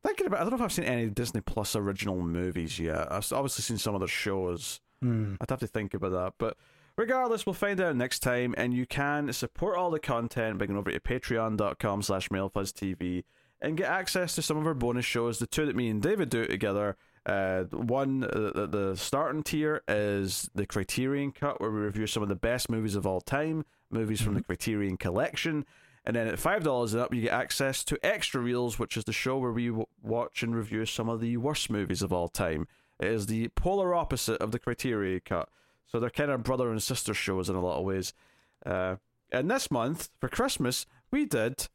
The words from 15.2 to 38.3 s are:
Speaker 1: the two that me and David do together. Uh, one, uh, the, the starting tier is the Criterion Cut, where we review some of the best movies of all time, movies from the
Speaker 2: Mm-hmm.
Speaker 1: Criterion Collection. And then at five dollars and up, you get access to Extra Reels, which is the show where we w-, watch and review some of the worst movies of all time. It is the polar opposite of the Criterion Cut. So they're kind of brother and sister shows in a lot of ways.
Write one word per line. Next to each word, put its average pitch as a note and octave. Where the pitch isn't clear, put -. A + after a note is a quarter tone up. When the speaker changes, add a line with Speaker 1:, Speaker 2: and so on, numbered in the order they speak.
Speaker 1:
the A#2
two D#3
that B2+
me A#2+
and G#2+
David E3+
do A2+
together. G2+
Uh, F#2+
one, C3
uh, G#2+
the, G2+
the G2
starting D3
tier D3+
is G2+
the G2+
Criterion C3+
Cut, -
where A2
we G#2+
review G#2
some G#2+
of G#2
the G2
best A#2+
movies A2
of G2
all F#2+
time, D#3
movies A2
from G#2
the F#2+
Speaker 2:
Mm-hmm. -
Speaker 1:
Criterion G2+
Collection. C#3+
And A#2
then A2+
at E2+
five F3+
dollars A#2+
and A#2+
up, -
you A#2+
get A#2
access C3
to -
Extra E3+
Reels, A#2+
which -
is A2+
the A2
show C3
where B2
we A#2+
w-, A2
watch A2+
and A#2
review A2
some A2+
of A2+
the A#2
worst C#3+
movies F#2+
of F#2
all E2+
time. D#2+
It F#2
is G#2+
the A2+
polar F#3
opposite C3
of G#2+
the B2
Criterion G#2
Cut. -
So A#2+
they're B2
kind D3
of B2
brother B2
and A2
sister -
shows F#2
in F#2
a F#2
lot F2
of F2+
ways. F#2+